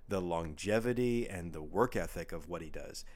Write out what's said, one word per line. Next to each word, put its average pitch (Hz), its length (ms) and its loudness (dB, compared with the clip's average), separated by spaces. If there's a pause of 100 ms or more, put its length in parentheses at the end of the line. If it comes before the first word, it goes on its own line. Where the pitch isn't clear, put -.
the 98 100 2
longevity 107 1080 2
and 85 240 -4
the 78 100 -6
work 90 320 4
ethic 85 380 -2
of 82 160 -6
what 85 120 -4
he 80 80 -8
does. 76 360 -8 (100)